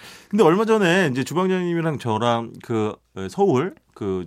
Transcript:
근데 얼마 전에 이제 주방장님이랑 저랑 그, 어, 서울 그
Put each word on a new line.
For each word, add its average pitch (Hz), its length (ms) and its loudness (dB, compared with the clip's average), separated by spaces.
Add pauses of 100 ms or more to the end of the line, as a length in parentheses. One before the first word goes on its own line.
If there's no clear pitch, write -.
(300)
근데 208 140 4
얼마 175 220 6
전에 190 460 2
이제 127 120 -2
주방장님이랑 170 720 -2
저랑 117 560 -2 (100)
그, 107 300 -2 (220)
어, 95 160 -8
서울 180 420 0 (220)
그 95 320 -4